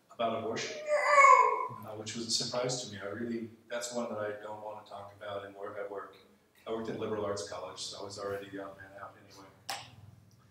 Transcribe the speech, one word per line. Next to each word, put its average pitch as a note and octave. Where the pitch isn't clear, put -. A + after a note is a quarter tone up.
about A2+
abortion, -
uh, -
which A2
was A2+
a -
surprise B2
to G#2
me. -
I G2+
really, A#2
that's A#2+
one A#2+
that G#2+
I G#2
don't G#2+
want G#2+
to -
talk G2+
about G2+
in G2
work. G2+
I G2+
work, G2
I A2
worked A2+
at B2+
liberal G#2
arts G2+
college, -
so -
I -
was G2+
already G2
the G2
odd F#2+
man -
out -
anyway. -